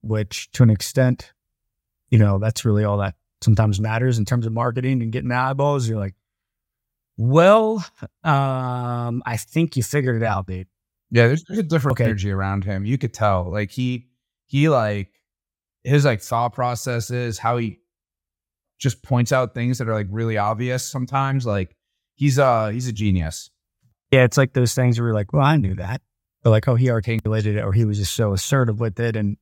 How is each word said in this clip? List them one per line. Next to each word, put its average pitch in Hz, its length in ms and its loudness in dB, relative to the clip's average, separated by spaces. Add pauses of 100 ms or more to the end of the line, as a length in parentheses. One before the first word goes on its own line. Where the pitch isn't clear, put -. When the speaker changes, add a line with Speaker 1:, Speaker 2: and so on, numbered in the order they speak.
Speaker 1:
which 107 500 -4
to - 120 4
an 113 60 8
extent, 127 640 0 (800)
you 113 100 6
know, 101 180 4
that's 110 280 -2
really 107 180 2
all 101 140 0
that 98 180 -4 (260)
sometimes 107 380 4
matters 113 400 0
in 104 60 -2
terms 120 200 -2
of 113 60 -4
marketing 123 500 -2
and 113 120 -4
getting 131 160 -4
the 123 60 -2
eyeballs, 135 520 0
you're 110 120 -2
like, 98 160 -6 (1000)
"Well, 190 600 4 (480)
um, 123 1000 -2
I 117 120 -4
think - 400 -2
you 113 60 2
figured 127 380 -2
it 113 40 0
out, 98 220 -4
dude." 92 200 -10 (460)
Speaker 2:
Yeah, 117 140 6
there's, 151 180 0
there's 196 140 -6
a 208 40 0
different 147 360 0
Speaker 1:
Okay. 120 60 2
Speaker 2:
energy 101 260 -2
around 95 320 -2
him. 98 220 -4
You 127 120 0
could 123 160 -6
tell. 92 380 0
Like, 104 200 -4
he, 123 360 -6 (400)
he, 143 220 2
like, 107 420 0 (720)
his, 143 220 4
like, 117 160 2
thought 120 320 -2
processes, 123 840 -4
how 120 200 0
he 113 220 -4 (1000)
just - 240 -4
points 123 300 0
out 127 200 0
things 123 260 -2
that 117 100 -4
are, 110 40 -2
like, 104 160 -4
really 110 280 -2
obvious 113 500 -2
sometimes. 135 580 -2
Like, 101 300 -2 (400)
he's, 139 240 2
uh, 117 300 4
he's 123 180 -6
a 117 60 -4
genius. 92 560 -2 (600)
Speaker 1:
Yeah, 131 120 4
it's 123 140 0
like 135 160 0
those 123 200 0
things 123 260 0
where 117 100 -2
you're 110 60 0
like, 104 180 -4
"Well, 147 100 2
I 151 140 2
knew 95 180 -2
that." 95 260 -8 (420)
But, 117 80 4
like, 107 160 2
oh, 123 80 2
he 127 140 2
articulated 110 680 -2
it, 107 60 -4
or 101 100 -2
he 113 120 4
was 104 120 0
just 98 160 -4
so 104 200 0
assertive 113 460 0
with 113 200 -4
it, 117 160 -2
and 104 260 -2